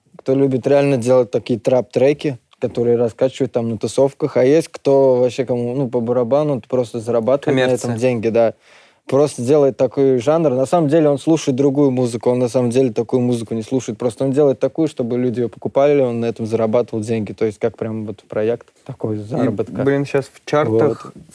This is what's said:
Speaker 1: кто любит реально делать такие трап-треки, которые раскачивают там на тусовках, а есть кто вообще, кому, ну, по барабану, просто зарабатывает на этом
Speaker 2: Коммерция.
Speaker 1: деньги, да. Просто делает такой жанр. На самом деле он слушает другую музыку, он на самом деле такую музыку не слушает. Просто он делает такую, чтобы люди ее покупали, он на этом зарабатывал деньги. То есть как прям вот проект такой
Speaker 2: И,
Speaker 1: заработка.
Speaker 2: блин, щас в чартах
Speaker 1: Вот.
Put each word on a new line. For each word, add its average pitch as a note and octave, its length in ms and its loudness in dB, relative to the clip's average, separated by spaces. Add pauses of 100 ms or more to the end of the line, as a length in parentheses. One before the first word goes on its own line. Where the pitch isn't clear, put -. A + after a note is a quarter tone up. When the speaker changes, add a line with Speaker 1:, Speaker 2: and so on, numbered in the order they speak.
(180)
Speaker 1:
кто - 160 -2
любит C3+ 320 0
реально C#3+ 320 4
делать B2 320 2
такие A#2 300 -2
трап-треки, C3 800 0 (200)
которые A#2+ 380 0
раскачивают B2 540 -2
там A#2 180 -2
на A2+ 80 -4
тусовках, C3+ 600 -2
а B2 60 4
есть D#3 260 2
кто C3+ 480 2
вообще, B2 280 -2
кому, A#2+ 300 -4
ну, C#3 120 -2
по B2 120 -2
барабану, B2 680 0
просто B2 320 -4
зарабатывает A#2+ 560 0
на B2+ 160 2
этом B2 80 0
Speaker 2:
Коммерция. A#2+ 180 -4 (120)
Speaker 1:
деньги, A2+ 200 -2
да. A2+ 240 2 (520)
Просто C#3 380 0
делает C#3 340 2
такой C3+ 400 2
жанр. D3+ 320 2
На C3 160 0
самом D#3+ 240 2
деле D#3 200 4
он C#3+ 100 2
слушает D3+ 360 0
другую C#3 360 2
музыку, B2 400 -2
он B2 80 0
на B2 100 0
самом B2 220 0
деле B2+ 200 2
такую A#2 300 -2
музыку A#2 320 -2
не A2+ 80 -4
слушает. A#2+ 380 -4
Просто B2 260 -2
он C#3 60 0
делает C#3 280 2
такую, D3 300 -2
чтобы B2 280 -4
люди B2 240 -2
ее A#2 80 -2
покупали, C#3 520 0
он A#2+ 180 0
на A#2 60 -2
этом A2+ 200 -4
зарабатывал A2+ 580 0
деньги. G#2+ 280 -4
То G#2+ 140 -4
есть G#2+ 140 -4
как A#2 180 -4
прям A2 280 -8
вот G#2+ 180 -12
проект A2 440 -4 (160)
такой - 340 -8
Speaker 2:
И, - 20 -8
Speaker 1:
заработка. G#2+ 640 -4
Speaker 2:
блин, C#3 220 0
щас C#3 200 -4
в - 180 -20
чартах C3 720 0
Speaker 1:
Вот. - 80 -20 (120)